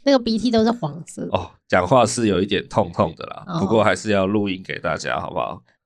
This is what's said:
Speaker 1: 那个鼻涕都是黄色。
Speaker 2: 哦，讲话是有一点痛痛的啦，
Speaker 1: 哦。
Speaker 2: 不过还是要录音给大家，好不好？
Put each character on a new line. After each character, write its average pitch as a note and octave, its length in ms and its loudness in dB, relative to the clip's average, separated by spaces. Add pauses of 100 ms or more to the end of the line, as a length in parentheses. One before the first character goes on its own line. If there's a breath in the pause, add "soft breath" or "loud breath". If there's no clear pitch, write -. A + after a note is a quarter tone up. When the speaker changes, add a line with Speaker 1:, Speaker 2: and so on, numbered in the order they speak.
Speaker 1:
那 C#4 80 4
个 C4 80 6
鼻 A3+ 180 -2
涕 A#3 140 0
都 A3 120 4
是 A#3 60 4
黄 E3 380 -6
色。 - 240 -12
Speaker 2:
哦， F#2 180 -2 (180)
讲 F2+ 180 2
话 B2 200 6
是 A#2 220 0
有 F#2 120 2
一 G2 60 2
点 F#2+ 240 -2
痛 F#2 220 0
痛 F2 260 0
的 - 80 -12
啦， - 220 -14
Speaker 1:
哦。 E3+ 120 -6
Speaker 2:
不 G2+ 60 0
过 G#2+ 180 4
还 G2 120 4
是 G#2+ 160 -4
要 G2 160 2
录 G2+ 200 0
音 F#2 160 -6
给 D2 140 -10
大 D#2 180 -4
家， C#2+ 240 -4
好 - 120 -8
不 - 80 -4
好？ - 240 -6 (220)